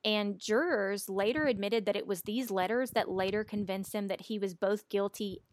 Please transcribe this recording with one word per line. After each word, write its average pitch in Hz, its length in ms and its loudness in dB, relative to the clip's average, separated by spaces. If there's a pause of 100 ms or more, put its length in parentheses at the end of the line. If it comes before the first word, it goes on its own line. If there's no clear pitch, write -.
and 208 340 2
jurors 214 720 0
later 208 380 2
admitted 208 400 2
that 202 100 2
it - 100 -2
was 190 180 -2
these 226 280 -2
letters 214 400 2
that - 180 2
later 190 360 0
convinced 196 500 -4
him 202 120 -2
that 190 140 -4
he 214 160 -4
was 190 160 -2
both 202 360 0
guilty 202 520 -2 (120)